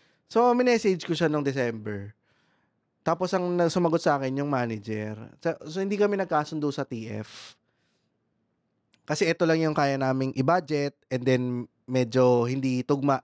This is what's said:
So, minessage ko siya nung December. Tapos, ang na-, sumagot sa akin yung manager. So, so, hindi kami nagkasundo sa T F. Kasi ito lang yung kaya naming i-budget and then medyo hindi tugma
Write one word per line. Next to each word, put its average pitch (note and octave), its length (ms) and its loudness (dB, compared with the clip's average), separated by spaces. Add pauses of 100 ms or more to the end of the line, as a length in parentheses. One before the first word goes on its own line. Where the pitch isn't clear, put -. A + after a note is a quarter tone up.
(320)
So, A#3+ 240 4
minessage A#3 480 2
ko - 80 -4
siya D#3+ 160 0
nung D3+ 160 0
December. A2 680 -4 (880)
Tapos, F3 320 -2
ang F#3 120 0 (120)
na-, E3+ 120 4
sumagot E3+ 320 2
sa D3 160 2
akin C3+ 240 -2
yung C#3+ 80 -4
manager. G#2+ 680 -4 (240)
So, E3 160 -2 (120)
so, D#3+ 120 -10
hindi G3 160 -2
kami G#3 200 2
nagkasundo D#3 520 -2
sa C#3 160 -4
T A2+ 240 -10
F. - 480 -12 (1500)
Kasi D#3 240 0
ito E3 160 2
lang D#3+ 160 4
yung D#3 160 0
kaya C#3 240 2
naming C3 320 0
i-budget C#3+ 640 0 (160)
and B2 160 -2
then B2+ 160 4 (400)
medyo B2 640 4
hindi C3 400 -2
tugma C#3 360 2